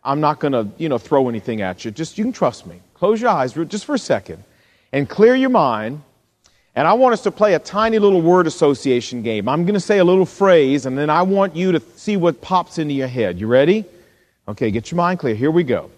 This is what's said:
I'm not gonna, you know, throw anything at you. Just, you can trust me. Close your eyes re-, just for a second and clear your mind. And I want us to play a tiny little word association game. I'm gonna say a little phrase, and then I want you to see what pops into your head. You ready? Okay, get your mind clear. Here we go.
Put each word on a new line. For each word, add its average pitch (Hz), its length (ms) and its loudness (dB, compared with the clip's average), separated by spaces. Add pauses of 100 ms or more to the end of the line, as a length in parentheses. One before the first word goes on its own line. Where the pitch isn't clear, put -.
I'm 139 160 -2
not 151 200 0
gonna, 131 260 -2 (120)
you 160 100 -6
know, 127 100 -2
throw 135 300 0
anything 113 340 -6
at 92 220 -8
you. 113 80 -10
Just, 156 260 -10
you 214 60 -2
can 247 80 -4
trust - 340 -4
me. 85 80 -18 (200)
Close 208 260 -2
your 240 100 0
eyes 135 260 -2
re-, 165 80 -4
just 202 200 -10
for 294 100 -4
a 247 60 0
second 98 420 -6 (500)
and 139 160 -2
clear 233 280 4
your 262 120 0
mind. 139 540 0 (720)
And 143 140 0
I 196 60 4
want 254 180 4
us 208 100 -4
to 202 80 -2
play 208 240 2
a 147 60 0
tiny 220 400 -2
little 196 200 4
word 170 280 4
association 127 760 -2
game. 110 260 -4
I'm 156 160 0
gonna 208 140 0
say 202 200 0
a 180 60 4
little 180 220 4
phrase, 147 600 2
and 131 120 -4
then 147 100 -2
I 160 140 2
want 190 320 0
you 180 160 -2
to 160 100 0 (140)
see 208 220 -4
what 170 240 0
pops 180 380 -4
into 147 160 -4
your 135 120 -4
head. 110 320 -4
You 107 80 -6
ready? 147 380 4 (640)
Okay, 107 240 -4
get 110 180 -6
your 160 60 -6
mind 175 240 -2
clear. 117 160 -4
Here 139 160 0
we 175 100 2
go. 117 340 -4